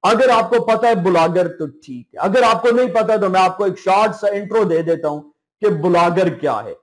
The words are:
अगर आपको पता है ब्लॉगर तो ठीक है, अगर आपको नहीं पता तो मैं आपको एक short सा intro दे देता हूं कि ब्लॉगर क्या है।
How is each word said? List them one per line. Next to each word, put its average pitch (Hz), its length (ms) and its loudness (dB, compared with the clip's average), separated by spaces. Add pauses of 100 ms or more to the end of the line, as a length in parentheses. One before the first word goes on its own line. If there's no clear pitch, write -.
अगर 233 260 2
आपको 233 300 2
पता 226 280 0
है 208 160 0
ब्लॉगर 175 440 2
तो 165 180 -10
ठीक 127 480 -16
है, - 60 -12
अगर 190 240 2
आपको 233 260 2
नहीं 247 200 2
पता 220 260 0
तो 196 120 0
मैं 185 120 2
आपको 185 260 0
एक 185 120 -4
short 202 340 0
सा - 160 -4
intro 202 360 -2
दे 165 180 0
देता 160 260 -2
हूं 147 120 -6 (420)
कि 208 80 2
ब्लॉगर 175 640 2
क्या 127 240 -4
है। 104 240 -12